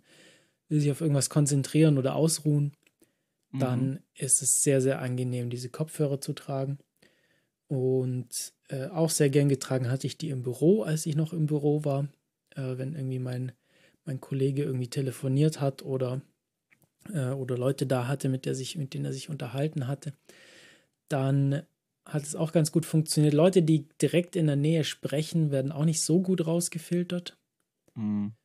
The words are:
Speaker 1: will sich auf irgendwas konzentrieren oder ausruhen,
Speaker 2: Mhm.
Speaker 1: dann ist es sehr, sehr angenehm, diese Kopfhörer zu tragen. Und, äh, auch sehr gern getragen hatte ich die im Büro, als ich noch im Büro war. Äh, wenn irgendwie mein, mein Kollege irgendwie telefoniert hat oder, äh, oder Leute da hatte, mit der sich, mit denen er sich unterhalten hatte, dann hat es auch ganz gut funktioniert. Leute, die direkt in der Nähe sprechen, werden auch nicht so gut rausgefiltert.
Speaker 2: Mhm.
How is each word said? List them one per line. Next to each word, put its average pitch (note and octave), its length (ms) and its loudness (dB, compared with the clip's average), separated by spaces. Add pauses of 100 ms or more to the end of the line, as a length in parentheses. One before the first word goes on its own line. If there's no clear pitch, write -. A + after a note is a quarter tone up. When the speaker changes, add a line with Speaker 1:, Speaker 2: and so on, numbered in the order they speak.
(680)
Speaker 1:
will D3+ 100 2
sich D3 120 2
auf C3+ 100 -6
irgendwas C#3+ 300 2
konzentrieren D3 640 4
oder C3 180 0
ausruhen, D3 580 2 (800)
Speaker 2:
Mhm. C3+ 80 -6
Speaker 1:
dann C3 400 0 (140)
ist - 300 0
es - 180 0
sehr, C3+ 200 4
sehr C3+ 200 0
angenehm, B2 480 -4
diese B2 200 -8
Kopfhörer D3 520 -4
zu D3 120 -6
tragen. C#3 440 -6 (880)
Und, B2+ 840 -2 (160)
äh, C3 180 -6
auch E3 220 0
sehr D3+ 200 4
gern C#3+ 200 4
getragen C3 400 0
hatte C3 180 -2
ich - 100 -10
die D#3+ 120 -8
im B2+ 140 -6
Büro, D3 400 2
als D#3+ 240 -4
ich D3 80 -2
noch D#3 180 -2
im D#3+ 140 0
Büro D3 360 0
war. C#3+ 240 -2 (480)
Äh, B2+ 220 -6
wenn C3 180 -8
irgendwie C3 240 -6
mein, B2+ 320 -6 (540)
mein C3+ 160 -8
Kollege C#3 420 -2
irgendwie B2+ 260 -4
telefoniert C#3 720 0
hat C#3 220 -2
oder, C3 380 -4 (880)
äh, C3+ 200 -4
oder B2+ 260 -4
Leute C#3 300 0
da B2+ 200 0
hatte, C#3 220 -2
mit C3 160 -2
der C3+ 100 -2
sich, C3 220 -8
mit C#3 160 -6
denen C#3+ 120 -6
er C3+ 80 -4
sich C3+ 160 -12
unterhalten C#3 580 -4
hatte, C#3+ 260 -6 (960)
dann C#3 540 2 (420)
hat D3+ 180 -4
es D3 120 -10
auch E3 160 -2
ganz D#3 200 4
gut D#3+ 140 2
funktioniert. D3+ 480 4
Leute, F3+ 300 6
die D#3 240 4 (120)
direkt D#3+ 360 2
in E3 120 2
der C#3+ 80 2
Nähe D3+ 280 2
sprechen, D#3 680 -2
werden C3+ 200 0
auch C#3+ 140 -2
nicht D#3+ 180 2
so E3+ 180 4
gut F3+ 240 0
rausgefiltert. F3 920 -4 (600)
Speaker 2:
Mhm. G#2 380 -2 (120)